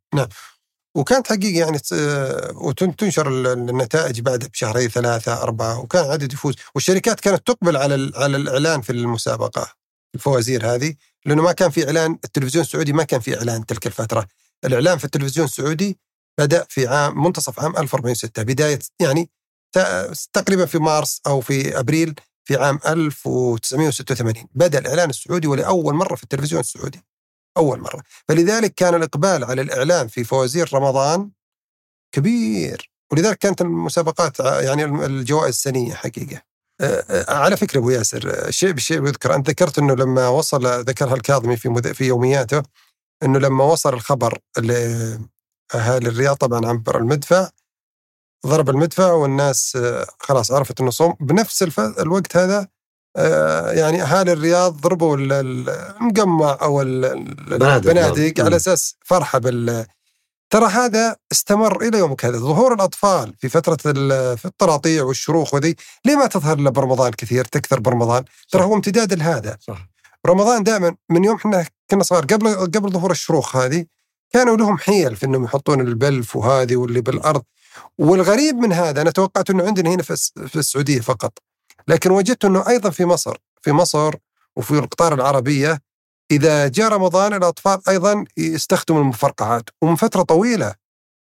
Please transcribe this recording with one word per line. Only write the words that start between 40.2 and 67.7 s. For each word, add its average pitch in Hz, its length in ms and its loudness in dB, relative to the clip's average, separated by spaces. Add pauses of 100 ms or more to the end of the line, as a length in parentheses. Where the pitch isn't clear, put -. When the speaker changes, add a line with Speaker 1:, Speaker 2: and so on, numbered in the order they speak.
Speaker 1:
وصل، 123 520 0
ذكرها 127 340 -2
الكاظمي 123 420 0
في 120 120 -6
مذ-، 117 240 -2
في - 120 -4
يومياته، 131 580 2 (600)
أنه 139 160 2
لما 135 260 2
وصل 151 300 2
الخبر 120 440 -2 (200)
لأهالي 117 1500 -4
الرياض، 135 280 0
طبعًا 117 300 0
عبر 113 320 -2
المدفع، 151 500 2 (960)
ضرب 147 240 2
المدفع 170 420 2
والناس، 139 640 0
آه، 120 300 -2 (120)
خلاص 127 340 0
عرفت 139 280 -2
أنه 127 100 2
صوم. 165 300 2
بنفس 170 420 0
الف-، 180 180 -2
الوقت 190 560 -2
هذا، 190 320 2 (480)
آه، 156 560 2
يعني، 160 300 2
أهالي 175 300 2
الرياض 170 480 0
ضربوا 165 360 2
ال-، 139 160 -2
ال-، 131 360 -4 (320)
المقمع 180 640 2
أو 143 200 2
ال-، 127 220 -2
ال-، 135 300 -6
Speaker 2:
بنادق، 131 560 2
Speaker 1:
البنادق 160 480 2
Speaker 2:
نعم. - 80 2
Speaker 1:
على - 40 4
Speaker 2:
مم. 170 60 4
Speaker 1:
أساس - 480 0
فرحة 151 340 2
بال-، 117 480 -2 (640)
ترى 220 160 6
هذا 226 500 0 (160)
استمر 202 500 2
إلى 220 160 0
يومك 151 260 0
هذا. 120 140 -2
ظهور 160 360 2
الأطفال 185 640 0
في 135 100 -6
فترة 160 380 2
ال-، 135 520 0
في - 60 -14
الطراطيع 160 580 2
والشروخ 143 520 -2
وذي، 151 220 0 (280)
ليه 285 120 4
ما 277 100 4
تظهر 156 320 0
إلا 143 120 2
برمضان 127 420 2
كثير، 120 320 -2
تكثر 139 360 -2